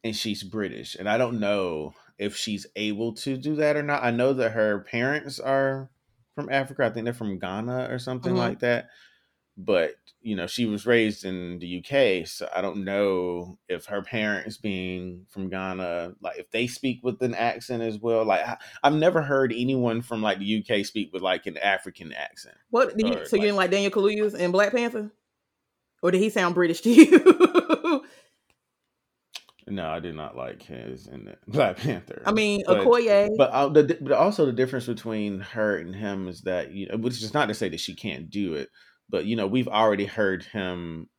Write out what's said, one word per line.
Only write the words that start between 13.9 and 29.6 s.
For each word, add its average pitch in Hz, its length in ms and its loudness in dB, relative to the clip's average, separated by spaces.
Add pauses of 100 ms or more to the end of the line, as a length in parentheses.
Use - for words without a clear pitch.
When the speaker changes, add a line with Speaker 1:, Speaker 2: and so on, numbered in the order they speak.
Speaker 1:
parents 107 560 -4
being 92 720 -6
from 95 200 -8
Ghana, 92 720 -6
like, 87 160 -8
if 90 140 -14
they 117 160 -2
speak 123 360 -4
with 120 180 -4
an 123 120 0
accent 117 480 -4
as 113 160 -4
well. 113 280 2
Like, 95 200 2
I, - 120 -6 (260)
I've 143 100 6
never 160 280 4
heard 135 340 2
anyone 120 460 0
from, 117 200 -6
like, 101 180 0
the 98 60 -6
U 107 180 0
K 104 200 0
speak 98 300 -6
with, 92 80 -6
like, 92 260 0
an 82 100 -8
African 95 540 -2
accent. - 460 -14 (120)
Speaker 2:
What 233 280 2
did 220 100 2
you, 240 80 2
Speaker 1:
Or, - 100 -6
Speaker 2:
so - 120 0
you 202 60 2
Speaker 1:
like - 0 -
Speaker 2:
didn't 208 120 2
like 185 160 2
Daniel 196 200 2
Kaluuya's 208 420 2
in 180 180 0
Black 196 220 4
Panther? 233 360 -2 (960)
Or 175 80 4
did 185 80 2
he 214 100 4
sound 180 240 2
British 170 280 2
to 226 100 4
you? 320 1160 8
<laughs> - 80 -20 (1500)